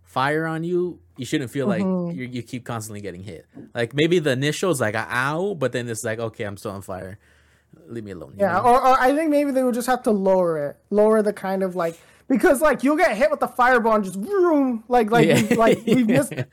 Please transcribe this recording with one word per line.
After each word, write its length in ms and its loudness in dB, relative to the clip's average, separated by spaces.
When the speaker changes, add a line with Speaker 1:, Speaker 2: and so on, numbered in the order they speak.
Speaker 1:
fire 440 -2
on 160 -6
you, 380 -4
you 80 -10
shouldn't 260 -4
feel 160 -4
like 240 0
Speaker 2:
Mm-hmm. 200 -2
Speaker 1:
you, 140 -10
you 180 -8
keep 220 -12
constantly 360 -8
getting 220 -12
hit. 240 -18
Like, 200 -2
maybe 240 2
the 120 0
initial 400 0
is 100 -2
like, 140 0
"Ow," 600 -4
but 180 -2
then 160 -6
it's 160 -8
like, 140 -4
"Okay, 260 -8
I'm 120 -10
still 140 -10
on 120 -10
fire. 360 -12
Leave 180 -12
me 60 -12
alone," 280 -16
you 60 2
Speaker 2:
Yeah, 140 2
Speaker 1:
know? 20 0
Speaker 2:
or, 180 6
or 200 4
I 160 4
think 140 0
maybe 220 2
they 120 0
would 120 0
just 120 -6
have 160 0
to 80 2
lower 580 0
it. 80 -14
Lower 320 4
the 120 0
kind 280 -4
of, 140 -4
like, 240 -6
because, 340 4
like, 220 2
you'll 140 2
get 180 4
hit 140 2
with 100 -2
the 80 0
fireball 480 2
and 80 2
just 140 -10
vroom, 680 0
like, 240 2
like, 160 4
Speaker 1:
Yeah. 40 4
Speaker 2:
we've, 240 2
like, 280 2
Speaker 1:
<laughs> 80 -20
Speaker 2:
we've 160 2
missed, 260 2